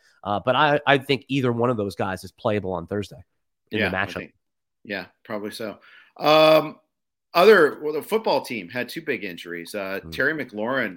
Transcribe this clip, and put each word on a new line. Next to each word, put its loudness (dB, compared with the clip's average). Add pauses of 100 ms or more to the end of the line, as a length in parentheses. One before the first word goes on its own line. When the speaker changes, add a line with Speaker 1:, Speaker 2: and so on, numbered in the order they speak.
(260)
Speaker 1:
Uh, -2
but 0
I, 4
I 6
think -2
either 0
one 0
of 0
those -4
guys -6
is -18
playable -2
on -6
Thursday -8 (480)
in -4
Speaker 2:
Yeah, -2
Speaker 1:
the -2
Speaker 2:
I -2
Speaker 1:
matchup. -12
Speaker 2:
think, -14 (480)
yeah, -10 (180)
probably -10
so. -12 (400)
Um, 4 (580)
other, 6
well, -4
the -6
football -2
team -8
had -6
two -12
big -6
injuries. -12
Uh, -8
Speaker 1:
Mm. -16
Speaker 2:
Terry -2
McLaurin -6